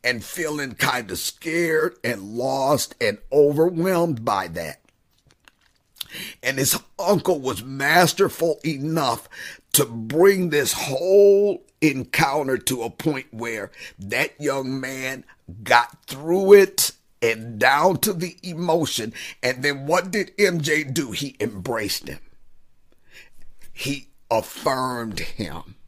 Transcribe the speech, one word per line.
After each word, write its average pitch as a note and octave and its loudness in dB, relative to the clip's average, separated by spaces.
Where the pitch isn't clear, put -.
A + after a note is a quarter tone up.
and B2 -2
feeling D3+ -8
kind B2 -4
of F2 -8
scared D#3+ -2
and G#2+ -6
lost C3+ -2
and G#2 0
overwhelmed D#3+ 2
by F#2+ 0
that. D#2+ -8
And C3+ -2
his C#3+ 0
uncle F3+ 2
was B2 -6
masterful D#3 2
enough C#3+ -2
to C#3 2
bring D#3 2
this C#3+ 0
whole G3 4
encounter C#3 0
to A#2+ -6
a A#2 -6
point C#3 -4
where A2+ -8
that A#2+ -4
young C3+ -4
man C3 -8
got - 2
through F3 4
it - 6
and A2+ -2
down C#3+ 4
to G#3 -2
the E3+ -8
emotion. D#3+ 0
And B2+ -2
then C#3 -2
what F3+ 0
did G#3+ -2
M F3+ 2
J D3+ 0
do? C3+ -4
He C#3+ -8
embraced G#2 -6
him. - -14
He - -8
affirmed A#2+ -2
him. E2+ -8